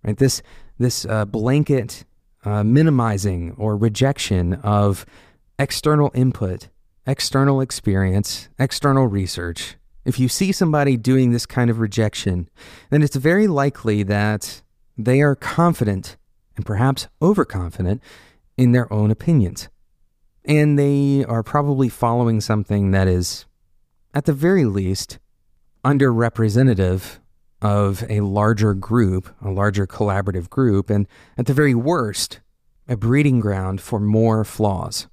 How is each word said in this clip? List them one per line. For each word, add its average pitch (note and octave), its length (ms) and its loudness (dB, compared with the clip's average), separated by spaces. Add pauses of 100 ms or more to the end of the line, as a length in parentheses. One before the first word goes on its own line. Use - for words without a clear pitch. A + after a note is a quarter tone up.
right? G#2+ 140 -4
This, C3+ 240 0 (360)
this, A#2+ 280 -2
uh, A2 180 -2
blanket, A#2+ 800 -2 (400)
uh, G#2 180 0
minimizing G#2+ 960 0
or G#2+ 200 -2
rejection G#2 760 0
of G#2 520 0 (520)
external D3 560 0
input, A#2+ 540 -2 (380)
external C#3 560 0
experience, G2 880 -2 (100)
external C3+ 480 0
research. F2+ 680 -6 (280)
If - 140 -4
you B2+ 100 2
see F#3+ 240 -2
somebody D3 440 2
doing B2+ 360 2
this A#2+ 120 -2
kind B2 240 -2
of A2+ 120 -2
rejection, G2+ 680 -2 (400)
then D3 140 2
it's C#3+ 140 0
very E3+ 300 2
likely C#3 580 0
that G#2 580 -2 (340)
they B2+ 240 2
are C#3+ 140 4
confident A#2 840 -2 (400)
and - 80 -8
perhaps B2 440 -2 (120)
overconfident G2+ 800 -2 (560)
in B2 160 4
their B2 180 0
own G#2+ 200 2
opinions. A2 580 0 (760)
And D3+ 320 2
they C#3+ 480 2
are A2+ 160 -2
probably C#3 480 0
following A#2 500 0
something G#2 520 0
that F#2+ 140 2
is, F2+ 380 -2 (680)
at C#3+ 100 -2
the D#3+ 80 2
very E3 320 2
least, F#2+ 540 -4 (680)
underrepresentative A#2 1300 2 (420)
of G2+ 480 0
a G#2 120 -2
larger G#2 540 2
group, F#2+ 680 0
a G2+ 100 -8
larger G2 360 -2
collaborative G2 600 -4
group, G#2 420 0
and G2+ 160 0 (300)
at A2+ 100 -4
the C#3 80 0
very C#3+ 200 2
worst, A#2+ 640 -4 (480)
a B2 80 -2
breeding B2+ 440 2
ground F#2+ 400 -2
for G#2+ 200 -6
more A2 440 2
flaws. F#2+ 680 -4